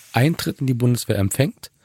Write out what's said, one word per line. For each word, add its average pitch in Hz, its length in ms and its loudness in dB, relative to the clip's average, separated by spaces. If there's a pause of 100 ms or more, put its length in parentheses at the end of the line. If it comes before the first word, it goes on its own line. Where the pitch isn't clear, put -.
(140)
Eintritt 151 480 0
in 135 60 -2
die 131 80 0
Bundeswehr 120 420 0
empfängt, 113 540 -2 (140)